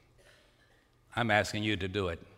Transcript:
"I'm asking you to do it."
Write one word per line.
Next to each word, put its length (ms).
"I'm 160
asking 320
you 140
to 100
do 200
it." 120